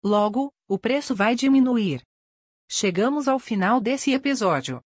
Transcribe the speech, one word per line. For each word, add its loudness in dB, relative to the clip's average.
Logo, 0
o -2
preço -2
vai 0
diminuir. 2
Chegamos -2
ao 0
final 0
desse -2
episódio. -2